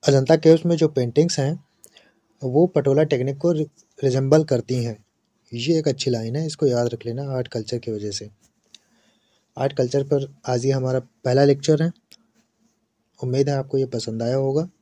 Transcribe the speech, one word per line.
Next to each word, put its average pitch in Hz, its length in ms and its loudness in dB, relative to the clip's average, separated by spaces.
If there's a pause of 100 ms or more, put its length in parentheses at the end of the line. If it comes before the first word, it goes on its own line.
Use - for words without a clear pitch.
अजंता 139 340 4
केव्स 160 300 6
में 170 100 2
जो 156 120 2
पेंटिंग्स 147 500 0
हैं 147 260 -2 (760)
वो 139 240 2
पटोला 143 360 2
टेक्निक 139 360 -2
को 170 140 0
रि-, 151 160 -2 (360)
रिजेंबल 135 400 2
करती 127 300 -2 (100)
हैं। 110 200 -10 (480)
ये 131 260 -2
एक 156 100 0
अच्छी 135 220 -2
लाइन 117 260 -4
है, 160 100 -4
इसको 151 200 -4
याद 120 220 2
रख 113 180 -8
लेना 120 160 -6 (140)
आर्ट 127 120 -4
कल्चर 113 300 -6
की 117 120 -8
वजह 104 200 -6
से। 104 180 -10 (1300)
आर्ट 135 160 -2
कल्चर 139 320 0
पर 139 220 -2 (200)
आज 123 180 -2
ये 135 80 2
हमारा 131 280 0
पहला 131 440 0
लेक्चर 143 380 2
है। 170 80 -2 (1300)
उम्मीद 131 280 0
है 143 60 0
आपको 135 240 -4
ये 135 80 0
पसंद 113 360 -6
आया 120 140 0
होगा। 135 320 0 (140)